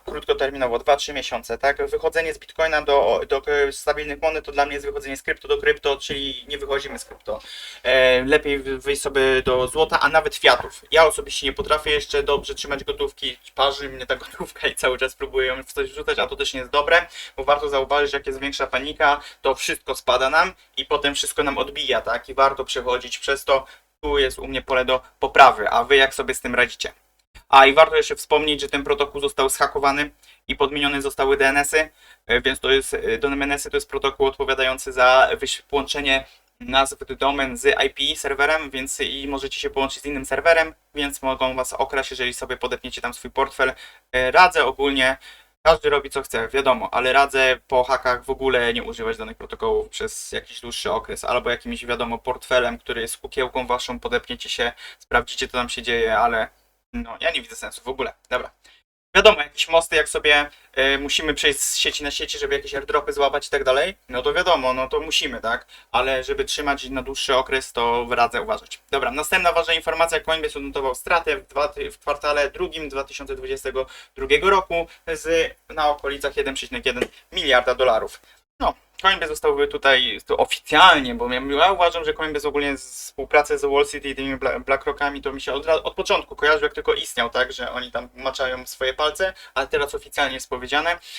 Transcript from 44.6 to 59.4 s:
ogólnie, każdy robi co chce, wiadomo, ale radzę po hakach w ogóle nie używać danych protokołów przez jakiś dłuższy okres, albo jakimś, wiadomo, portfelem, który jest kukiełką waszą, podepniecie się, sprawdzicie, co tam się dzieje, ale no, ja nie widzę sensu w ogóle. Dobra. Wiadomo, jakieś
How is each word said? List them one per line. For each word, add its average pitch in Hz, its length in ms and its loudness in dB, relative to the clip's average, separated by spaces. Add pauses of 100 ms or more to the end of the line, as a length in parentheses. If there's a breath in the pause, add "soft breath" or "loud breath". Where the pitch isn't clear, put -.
ogólnie, 135 520 2 (460 loud breath)
każdy 151 280 4
robi 139 200 0
co 135 120 -2
chce, 113 260 -4
wiadomo, 127 460 0
ale 127 180 2
radzę 131 560 4
po 123 160 2
hakach 123 400 0
w - 60 -4
ogóle 127 440 0
nie 117 80 -4
używać 113 340 -6
danych 110 200 -12
protokołów 107 520 -2
przez - 440 -10
jakiś - 280 -10
dłuższy - 320 -6
okres, 110 320 -6
albo 120 260 -2
jakimś, 120 360 -8
wiadomo, 117 320 -4
portfelem, 120 600 -2
który 117 220 -8
jest 113 160 -8
kukiełką 131 500 -4
waszą, 120 340 -4
podepniecie - 480 -6
się, 120 240 -2 (260 loud breath)
sprawdzicie, - 500 -4
co - 40 -16
tam 120 160 -2
się 120 140 -8
dzieje, 113 360 2
ale 113 300 2 (440)
no, 117 280 -10
ja 160 100 -2
nie 139 120 -4
widzę 147 140 -18
sensu - 280 -12
w 127 40 -8
ogóle. 131 240 -6 (180)
Dobra. 123 200 -4 (640 soft breath)
Wiadomo, 196 240 8
jakieś - 300 -4